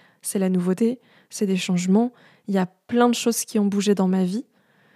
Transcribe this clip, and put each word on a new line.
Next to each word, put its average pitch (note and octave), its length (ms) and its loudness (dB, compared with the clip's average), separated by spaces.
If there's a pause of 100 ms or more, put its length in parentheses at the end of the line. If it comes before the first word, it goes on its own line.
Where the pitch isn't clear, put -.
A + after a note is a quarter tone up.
(220)
c'est - 180 -4
la F#3+ 100 0
nouveauté, F#3 500 0 (300)
c'est - 180 -4
des F#3+ 100 0
changements, F#3 560 0 (340)
il G3+ 60 -4
y F#3+ 60 2
a F3+ 80 0
plein A#3+ 420 0
de A#3 60 0
choses - 280 -2
qui - 160 -4
ont G3+ 60 2
bougé G3+ 300 0
dans F#3+ 120 0
ma F#3 160 2
vie F#3+ 220 -4 (500)